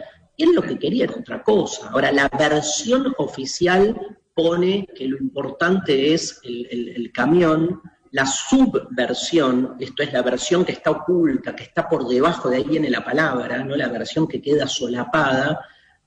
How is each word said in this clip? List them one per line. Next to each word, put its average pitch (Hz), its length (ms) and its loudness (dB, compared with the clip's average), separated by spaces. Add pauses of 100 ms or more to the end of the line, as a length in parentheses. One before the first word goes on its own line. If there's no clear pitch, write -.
(360)
y 311 80 -2
él 349 100 6
lo 311 80 4
que - 160 -4
quería 214 280 0
era - 100 -4
otra - 260 -10
cosa. - 480 0
Ahora, 139 220 0
la 139 160 2
versión 220 920 0
oficial 175 800 0 (360)
pone 175 600 2
que 131 140 -8
lo 135 100 -4
importante 143 960 0
es - 300 -4
el, 120 260 -8
el, 120 200 -6
el 117 240 -8
camión, 160 680 2 (300)
la 135 140 0
subversión, 131 1500 2
esto 139 240 -6
es 139 80 -6
la 123 100 0
versión 170 440 0
que - 80 -4
está - 180 -2
oculta, 160 640 0
que 120 80 -16
está - 240 -4
por 131 200 0
debajo, 135 420 2
de 127 80 2
ahí 131 60 0
viene 151 260 0
la 117 160 -2
palabra, 127 580 -2
no 135 120 -4
la 127 120 0
versión 120 400 -2
que - 140 -6
queda 143 260 0
solapada, 131 920 -2 (480)